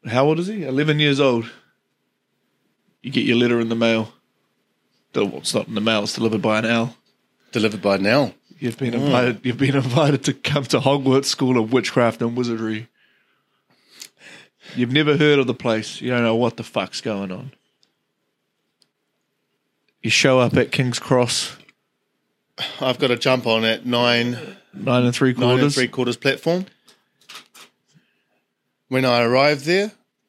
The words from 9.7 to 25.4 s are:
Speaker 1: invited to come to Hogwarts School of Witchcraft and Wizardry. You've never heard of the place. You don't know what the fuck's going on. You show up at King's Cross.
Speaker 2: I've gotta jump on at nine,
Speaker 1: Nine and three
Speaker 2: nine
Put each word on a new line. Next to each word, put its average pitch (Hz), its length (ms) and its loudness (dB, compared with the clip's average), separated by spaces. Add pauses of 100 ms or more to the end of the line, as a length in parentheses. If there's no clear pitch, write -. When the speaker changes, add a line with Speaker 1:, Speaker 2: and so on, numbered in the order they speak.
Speaker 1:
invited 135 480 2
to 143 100 0
come 143 300 -4
to - 160 0
Hogwarts 135 460 2
School 127 320 0
of 110 140 0
Witchcraft 117 500 2
and 120 140 -4
Wizardry. 113 520 -6 (1900)
You've 120 160 -2
never 147 240 2
heard 147 220 4
of 127 80 2
the 120 80 -4
place. 110 460 -4
You 123 100 -6
don't 123 140 0
know 113 100 2
what 117 220 0
the 98 80 -12
fuck's - 360 -6
going 98 320 -6
on. 127 200 -14 (2500)
You 110 80 -4
show 131 300 4
up 123 160 2
at 123 160 2
King's 127 260 -2
Cross. - 580 0 (1200)
Speaker 2:
I've 131 180 0
gotta 123 180 2
jump 123 300 0
on 113 180 2
at 113 220 -2
nine, 120 500 0 (380)
Speaker 1:
Nine 123 300 0
and 120 100 0
three 131 180 2
Speaker 2:
nine 120 100 -2